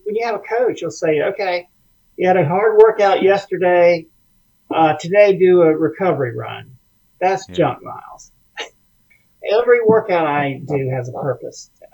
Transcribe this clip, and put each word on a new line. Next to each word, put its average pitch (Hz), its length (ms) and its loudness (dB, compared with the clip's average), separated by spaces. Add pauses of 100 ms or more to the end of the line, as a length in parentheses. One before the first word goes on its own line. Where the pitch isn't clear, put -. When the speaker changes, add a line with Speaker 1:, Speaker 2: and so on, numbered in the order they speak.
Speaker 1:
when 208 120 -6
you 226 100 -4
have 220 80 -4
a 196 60 -6
coach, 226 400 -4
you'll 165 100 -8
say, 156 320 -2
"Okay, 180 460 -6 (480)
you 180 100 -2
had 185 100 4
a 180 100 2
hard 208 320 0
workout 214 440 4
yesterday. 180 840 2 (640)
Uh, 156 280 2
today, 196 400 2
do 180 240 4
a 156 140 2
recovery 151 600 -2
run." 113 400 -14 (440)
That's - 280 -2
Speaker 2:
Yeah. 185 60 -16
Speaker 1:
junk 165 300 -2
miles. - 460 -20 (1300)
Every 240 240 2
workout 214 420 2
I 143 400 -4
do 135 240 -4
has 127 180 -6
a 127 40 -10
purpose. - 580 -10 (240)